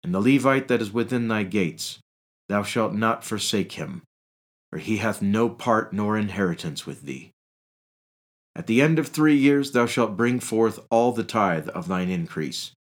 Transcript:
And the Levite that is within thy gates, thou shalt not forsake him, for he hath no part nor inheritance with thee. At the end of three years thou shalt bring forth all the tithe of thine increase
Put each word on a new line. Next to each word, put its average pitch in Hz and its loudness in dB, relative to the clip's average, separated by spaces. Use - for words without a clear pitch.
And 87 -4
the 95 0
Levite 135 4
that 120 2
is 101 -6
within 117 -2
thy 107 0
gates, 92 -4
thou 101 -2
shalt 110 -2
not 110 0
forsake 101 -4
him, - -10
for 78 -8
he 110 -2
hath 101 -2
no 107 2
part 113 -2
nor 104 0
inheritance 90 -4
with 69 -12
thee. 69 -12
At 87 -10
the 117 4
end 156 4
of 143 -2
three 151 4
years 139 4
thou 120 4
shalt 110 0
bring 120 2
forth 110 2
all 117 4
the 110 -2
tithe 90 0
of 87 -8
thine 90 -2
increase 82 -6